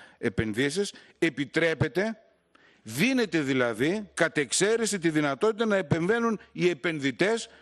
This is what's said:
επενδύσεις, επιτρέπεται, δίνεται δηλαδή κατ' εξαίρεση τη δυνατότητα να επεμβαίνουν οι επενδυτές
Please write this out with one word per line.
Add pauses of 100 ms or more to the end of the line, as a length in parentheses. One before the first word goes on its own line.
(180)
επενδύσεις, (240)
επιτρέπεται, (640)
δίνεται
δηλαδή
κατ'
εξαίρεση
τη
δυνατότητα
να
επεμβαίνουν (120)
οι
επενδυτές (140)